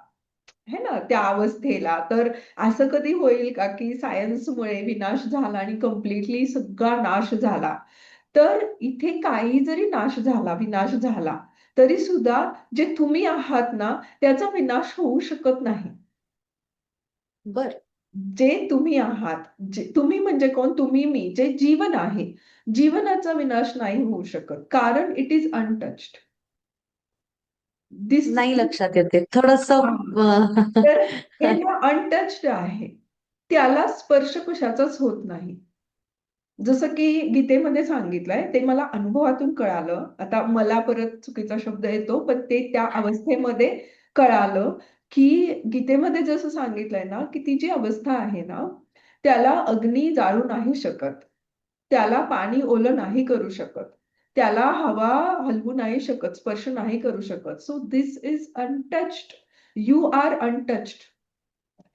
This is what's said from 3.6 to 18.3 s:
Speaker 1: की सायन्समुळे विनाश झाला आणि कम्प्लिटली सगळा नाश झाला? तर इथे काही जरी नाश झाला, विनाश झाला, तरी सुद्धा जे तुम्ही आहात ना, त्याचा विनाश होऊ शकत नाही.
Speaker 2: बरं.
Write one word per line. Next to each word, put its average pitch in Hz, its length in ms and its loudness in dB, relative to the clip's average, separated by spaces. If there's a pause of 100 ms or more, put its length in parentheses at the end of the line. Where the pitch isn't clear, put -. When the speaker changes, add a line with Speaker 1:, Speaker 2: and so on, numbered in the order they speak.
Speaker 1:
की 233 260 -6
सायन्समुळे 226 880 -6
विनाश 214 460 -4
झाला 220 300 -2
आणि 202 180 -4
कम्प्लिटली 214 720 -2
सगळा 240 500 -2
नाश 214 400 -2
झाला? 190 420 -2 (580)
तर 392 300 6 (160)
इथे 285 400 -4
काही 247 380 0
जरी 320 300 0
नाश 262 300 -2
झाला, 220 340 0
विनाश 208 380 -2
झाला, 220 480 -2 (380)
तरी 269 200 6
सुद्धा 247 540 0 (240)
जे 311 220 0
तुम्ही 311 280 2
आहात 262 480 0
ना, 214 260 -4 (220)
त्याचा 277 280 4
विनाश 277 480 -2
होऊ 269 220 0
शकत 262 420 -2
नाही. 220 280 -4 (1600)
Speaker 2:
बरं. 226 240 -4 (680)